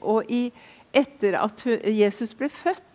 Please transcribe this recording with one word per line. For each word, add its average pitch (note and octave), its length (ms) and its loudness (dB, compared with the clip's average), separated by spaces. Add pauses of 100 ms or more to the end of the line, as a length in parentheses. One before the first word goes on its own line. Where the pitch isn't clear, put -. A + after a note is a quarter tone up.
og G#3+ 240 0
i, A#3+ 220 -2 (420)
etter G#3 480 0
at - 240 -4
hun, A#3 240 0
Jesus G#3+ 480 0
ble C#4+ 160 -4
født. - 320 -4 (120)